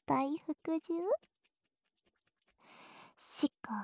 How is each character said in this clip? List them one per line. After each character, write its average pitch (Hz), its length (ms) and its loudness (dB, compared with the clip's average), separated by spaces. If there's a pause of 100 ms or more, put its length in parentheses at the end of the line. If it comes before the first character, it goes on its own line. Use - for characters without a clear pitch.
対 277 300 2 (100)
服 320 320 -2
従？ 330 160 -4 (2250)
し - 300 4
こ、 - 220 -10 (120)